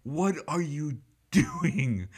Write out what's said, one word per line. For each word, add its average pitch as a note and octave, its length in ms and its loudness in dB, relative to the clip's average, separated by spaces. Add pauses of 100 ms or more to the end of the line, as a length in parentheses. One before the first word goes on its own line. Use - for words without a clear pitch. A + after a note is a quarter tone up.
what F3 340 0 (120)
are F3 140 0
you D3 360 -4 (320)
doing? B2 880 2